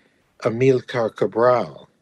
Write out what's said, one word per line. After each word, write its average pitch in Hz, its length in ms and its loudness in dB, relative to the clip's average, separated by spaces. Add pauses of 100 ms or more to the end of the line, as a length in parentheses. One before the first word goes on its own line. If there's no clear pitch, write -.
(400)
Amilcar 120 760 0
Cabral. 107 760 -2 (120)